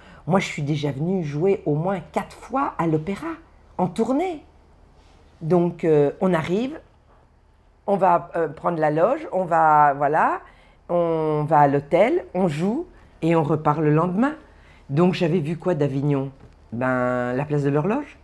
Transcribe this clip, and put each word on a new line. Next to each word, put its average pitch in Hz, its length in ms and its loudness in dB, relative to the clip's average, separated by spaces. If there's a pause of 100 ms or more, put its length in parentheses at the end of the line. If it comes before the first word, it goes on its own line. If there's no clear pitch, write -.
(260)
Moi, 185 140 2
je - 60 -4
suis - 160 -8
déjà 143 280 -2
venue 170 320 -4
jouer 156 440 0
au 147 80 0
moins 175 260 -2
quatre - 340 -8
fois - 440 -6
à 170 80 -2
l'opéra, 190 480 -4 (420)
en 180 120 0
tournée. 285 540 -2 (1000)
Donc, 175 420 0
euh, 147 280 4 (100)
on 190 100 2
arrive, 190 480 -2 (1040)
on 202 100 0
va, 175 400 2
euh, 165 120 0
prendre 165 300 -4
la 156 120 2
loge, 233 420 0
on 185 120 0
va, 156 480 6
voilà, 156 480 0 (480)
on 160 580 0
va 151 140 4
à 143 80 6
l'hôtel, 175 640 2
on 185 160 0
joue 196 380 -4 (340)
et 165 160 2
on 160 60 2
repart 156 380 0
le 151 120 2
lendemain. 180 420 0 (540)
Donc, 170 240 2
j'avais 165 280 0
vu 160 180 -4
quoi 180 160 -2
d'Avignon ? 139 560 -2 (420)
Ben, 123 640 -2
la 139 100 -2
place 147 200 -2
de 143 60 0
l'Horloge. 196 540 -2